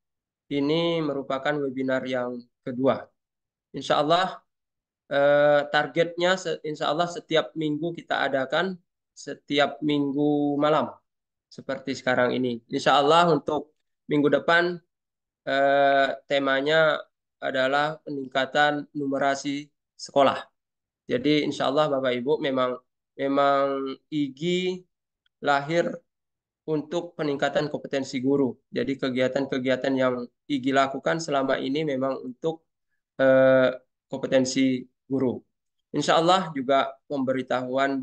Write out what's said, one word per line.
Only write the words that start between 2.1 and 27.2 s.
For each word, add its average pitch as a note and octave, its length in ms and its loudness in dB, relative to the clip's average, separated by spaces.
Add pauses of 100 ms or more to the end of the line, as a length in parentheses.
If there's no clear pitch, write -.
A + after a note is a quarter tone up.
kedua. B2 400 0 (720)
Insya C#3+ 240 -2
Allah, E3+ 400 0 (720)
eh, C#3+ 560 4
targetnya E3+ 720 0
se-, E3 240 -6
insya D3 320 -4
Allah F3 160 -2
setiap D#3 480 -2
minggu D#3 320 -4
kita - 320 -4
adakan, C#3 560 -2 (400)
setiap C#3+ 640 -2
minggu D3 800 0
malam D3 320 0 (560)
seperti - 480 -10
sekarang B2 400 0
ini. B2 320 -4
Insya C#3 320 2
Allah, E3 320 6
untuk D3 400 -4 (320)
minggu D3 240 2
depan, E3+ 480 2 (640)
eh, C#3 680 4 (220)
temanya C#3+ 720 2 (400)
adalah C#3 640 0
peningkatan C#3+ 880 0
numerasi C#3 720 -4 (320)
sekolah. C3+ 400 2 (720)
Jadi, C#3+ 320 2
insya C#3 240 -2
Allah, D3 240 2
Bapak C3 240 0
Ibu, C3 240 -2
memang, C3 400 -2 (400)
memang C#3 720 0 (160)
igi F3 720 -4 (640)
lahir C#3+ 480 0 (720)
untuk D#3 540 -4
peningkatan C#3+ 500 -2